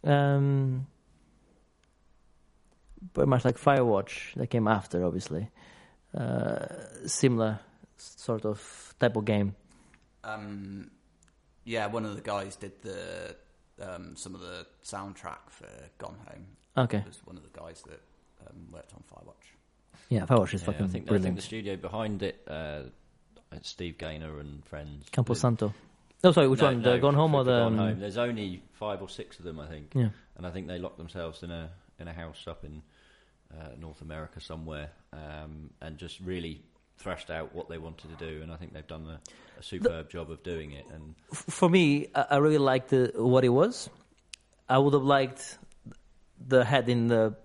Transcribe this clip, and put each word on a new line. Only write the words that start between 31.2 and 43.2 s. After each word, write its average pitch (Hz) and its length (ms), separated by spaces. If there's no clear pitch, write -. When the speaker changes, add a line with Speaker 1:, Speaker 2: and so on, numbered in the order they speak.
Speaker 3:
in 85 80
a, 82 200
in 85 100
a 82 40
house 82 340
up 82 180
in, 76 160
uh, 78 160
North 78 220
America 78 400
somewhere, 80 500
um, 76 560
and 78 160
just 87 220
really 87 420
thrashed - 340
out 80 240
what 85 140
they 82 80
wanted 80 420
to 85 60
do. 78 180
And 80 80
I 82 60
think 85 160
they've 78 140
done 80 200
a, 80 140
a - 20
superb 85 440
Speaker 1:
The - 60
Speaker 3:
job 80 180
of 80 120
doing 80 300
it. 71 180
And 78 240
Speaker 1:
F-, - 200
for 180 180
me, 151 460
I, 139 160
I 143 80
really 151 180
liked 135 340
the, 127 260
what 127 280